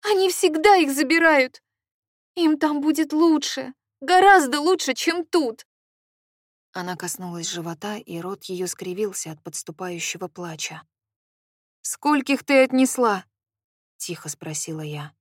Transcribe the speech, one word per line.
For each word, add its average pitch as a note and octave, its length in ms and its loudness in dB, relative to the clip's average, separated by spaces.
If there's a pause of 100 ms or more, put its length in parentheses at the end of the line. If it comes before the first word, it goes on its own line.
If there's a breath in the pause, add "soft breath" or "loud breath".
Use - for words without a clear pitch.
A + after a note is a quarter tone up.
Они F#4+ 280 2
всегда F4 460 4
их D4 160 2
забирают. D4+ 680 2 (720)
Им D#4 240 2
там D4 220 0
будет D4+ 320 0
лучше, D4 640 0 (260)
гораздо E4+ 600 6
лучше, D#4 340 0
чем E4+ 300 -2
тут". C4 420 -2 (1040)
Она F3+ 240 -8
коснулась F3 520 -10
живота, F3 480 -8
и E3+ 240 -12
рот F#3+ 240 -12
ее F#3 220 -6
скривился F3+ 680 -8
от D3+ 100 -18
подступающего F3 880 -10
плача. D#3+ 540 -12 (1000)
"Скольких C#4 640 -2
ты C4+ 180 4
отнесла?" — B3 600 2 (720)
тихо - 320 -12
спросила D#3 540 -10
я. D3 380 -12